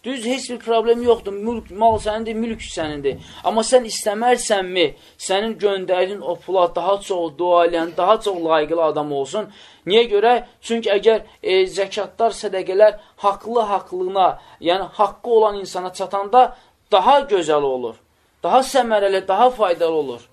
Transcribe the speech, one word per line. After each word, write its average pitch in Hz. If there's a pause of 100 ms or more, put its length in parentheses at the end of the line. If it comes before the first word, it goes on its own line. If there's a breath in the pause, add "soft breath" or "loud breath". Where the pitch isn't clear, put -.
Düz, 233
heç 247
bir 247
problem 233
yoxdur. 226
Mülk, 214
mal 220
sənindir, 220
mülk 226
sənindir. 147 (280 loud breath)
Amma 220
sən 247
istəmərsənmi, 202 (340 soft breath)
sənin 202
göndərdiyin 185
o 170
pula 180
daha 190
çox 175
dua 175
eləyən, 170
daha 202
çox 196
layiqli 160
adam 151
olsun? 139 (360 loud breath)
Niyə 220
görə? 208 (300 loud breath)
Çünki 226
əgər, 208 (160 loud breath)
e, 190
zəkatlar, 196
sədəqələr 190 (280 loud breath)
haqlı-haqlığına, 196 (320 loud breath)
yəni 175 (120)
haqqı 208
olan 214
insana 180
çatanda 202 (360 loud breath)
daha 262 (140)
gözəl 151 (120)
olur, 120 (460)
daha 214
səmərəli, 208
daha 220
faydalı 170
olur. 131